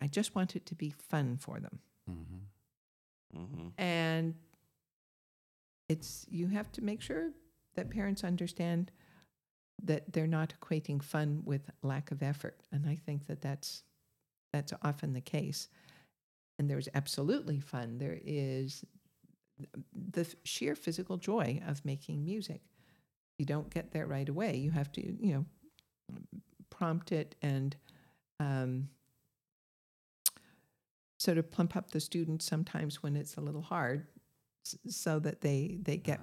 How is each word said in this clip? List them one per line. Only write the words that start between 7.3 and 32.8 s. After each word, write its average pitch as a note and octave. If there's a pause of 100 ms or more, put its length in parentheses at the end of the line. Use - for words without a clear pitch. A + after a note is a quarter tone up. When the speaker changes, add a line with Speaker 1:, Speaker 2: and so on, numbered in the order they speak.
Speaker 1:
that F3+
parents G3+
understand F3 (920)
that D#3
they're D#3+
not D#3+
equating D3+
fun D3+
with C#3+ (120)
lack C#3
of C#3+
effort. C#3+ (120)
And D3
I D3
think C#3+
that D3
that's, - (680)
that's D3 (100)
often C#3+
the B2+
case. - (880)
And C#3+
there's C#3
absolutely D3
fun. A#2+
There D3
is C3+ (1300)
the F3
f-, E3 (100)
sheer C#4+
physical F#3
joy F3
of D3
making C#3+
music. F#3 (760)
You C#3+
don't D3
get -
there D#3
right C#3
away. E3+
You C#3
have C#3+
to, - (240)
you F#3
know, C#3 (1200)
prompt E3
it D3+
and, C#3 (640)
um, C3+ (2250)
sort F3
of E3
plump E3+
up -
the D#3
student D#3+
sometimes D#3